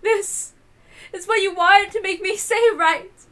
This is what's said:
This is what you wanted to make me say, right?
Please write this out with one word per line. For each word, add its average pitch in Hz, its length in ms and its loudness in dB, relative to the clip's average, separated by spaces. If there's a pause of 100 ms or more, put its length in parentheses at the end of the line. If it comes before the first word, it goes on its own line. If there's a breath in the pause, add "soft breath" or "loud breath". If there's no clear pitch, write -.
This 403 520 -4 (600 loud breath)
is 370 140 -14
what 440 140 0
you 392 120 -2
wanted 381 380 4
to 440 100 -6
make 370 200 -6
me 381 140 -4
say, 427 260 -2 (140)
right? 320 360 -2 (200)